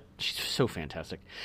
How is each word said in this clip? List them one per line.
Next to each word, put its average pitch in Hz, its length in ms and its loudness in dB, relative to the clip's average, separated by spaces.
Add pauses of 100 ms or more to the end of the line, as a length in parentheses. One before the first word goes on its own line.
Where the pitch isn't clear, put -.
(180)
She's - 260 0
so - 240 6
fantastic. 82 540 -4 (240)